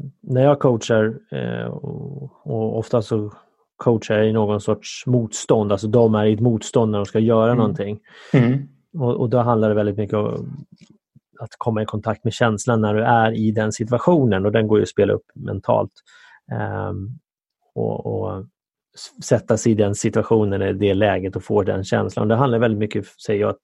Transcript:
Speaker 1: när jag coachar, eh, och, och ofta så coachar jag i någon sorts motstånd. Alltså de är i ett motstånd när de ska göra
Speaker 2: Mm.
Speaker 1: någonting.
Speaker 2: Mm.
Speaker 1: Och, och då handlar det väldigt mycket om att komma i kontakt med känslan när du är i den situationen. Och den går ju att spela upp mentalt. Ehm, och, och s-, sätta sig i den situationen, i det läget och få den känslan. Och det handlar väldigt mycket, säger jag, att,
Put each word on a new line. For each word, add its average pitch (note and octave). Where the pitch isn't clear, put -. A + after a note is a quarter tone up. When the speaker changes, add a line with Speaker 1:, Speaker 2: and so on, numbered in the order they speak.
Speaker 1:
när B2+
jag C#3+
coachar, A2+
eh, A#1+
och, -
och A2
ofta A2+
så G#2
coachar A2+
jag G#2+
i A2
någon G#2
sorts -
motstånd. A#2
Alltså G2+
de A2+
är G#2
i G#2+
ett G#2
motstånd A2+
när G#2
de G2+
ska A2
göra A2+
Speaker 2:
Mm. A#2+
Speaker 1:
någonting. G#2
Speaker 2:
Mm. C3+
Speaker 1:
Och, B2
och A#2+
då B2
handlar A#2
det G#2
väldigt G#2
mycket G#2
om A#2
att A#2+
komma G#2+
i G#2+
kontakt G#2+
med A2+
känslan A2+
när G#2
du G#2+
är A#2
i A2
den G#2+
situationen. A#2
Och G#2+
den A2
går G#2+
ju G2+
att F#2+
spela G2+
upp G2
mentalt. G#2
Ehm, G2+
och, A2
och G2
s-, -
sätta A2+
sig A#2
i A2
den G2+
situationen, G#2+
i G2
det G2
läget F#2+
och F#2
få G#2
den F#2+
känslan. G#2+
Och G#2+
det A2+
handlar A#2+
väldigt A2+
mycket, G#2+
säger -
jag, G#2
att, G#2